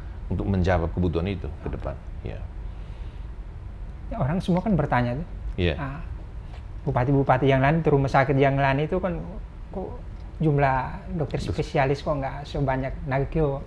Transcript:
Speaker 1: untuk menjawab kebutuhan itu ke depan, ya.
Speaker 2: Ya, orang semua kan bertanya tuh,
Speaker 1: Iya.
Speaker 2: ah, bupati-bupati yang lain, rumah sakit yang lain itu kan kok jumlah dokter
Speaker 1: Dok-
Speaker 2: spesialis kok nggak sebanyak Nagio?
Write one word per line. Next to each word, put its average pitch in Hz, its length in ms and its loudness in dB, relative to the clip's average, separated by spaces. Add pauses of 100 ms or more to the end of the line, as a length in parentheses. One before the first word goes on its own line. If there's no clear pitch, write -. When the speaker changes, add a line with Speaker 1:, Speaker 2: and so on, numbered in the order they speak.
(260)
Speaker 1:
untuk 92 200 -2
menjawab 90 440 4
kebutuhan 87 380 0
itu 87 200 -4 (120)
ke - 100 -8
depan, 69 220 -6 (300)
ya. 52 180 -8 (1700)
Speaker 2:
Ya, 123 100 -6
orang 143 200 2
semua 180 220 2
kan 214 140 2
bertanya 123 400 2
tuh, 156 120 -4 (300)
Speaker 1:
Iya. 85 200 4
Speaker 2:
ah, 139 260 -6 (800)
bupati-bupati 135 640 4
yang 135 160 6
lain, 147 180 4
rumah 139 300 4
sakit 139 240 6
yang 139 240 6
lain 139 240 4
itu 156 160 0
kan 175 240 -2 (480)
kok 185 160 -6 (540)
jumlah 143 360 6 (380)
dokter 160 240 -2
Speaker 1:
Dok- 143 140 -2
Speaker 2:
spesialis 143 480 2
kok 156 160 0
nggak 135 260 -4
sebanyak 131 480 0 (140)
Nagio? 139 600 0